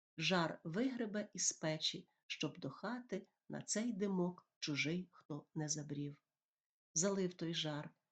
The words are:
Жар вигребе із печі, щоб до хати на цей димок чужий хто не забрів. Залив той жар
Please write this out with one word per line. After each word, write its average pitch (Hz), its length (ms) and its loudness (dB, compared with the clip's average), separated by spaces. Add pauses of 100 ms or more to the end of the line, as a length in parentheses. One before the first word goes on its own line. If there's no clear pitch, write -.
(180)
Жар 165 460 4
вигребе 208 720 0
із - 180 2
печі, - 560 0 (200)
щоб - 320 -2
до 143 100 -4
хати 220 580 -4 (220)
на 143 120 -4
цей 220 320 0
димок 185 540 2 (120)
чужий 151 520 0
хто - 340 -10 (100)
не 151 140 0
забрів. 147 460 -4 (800)
Залив 185 400 2
той 170 200 -2
жар 151 360 -2 (220)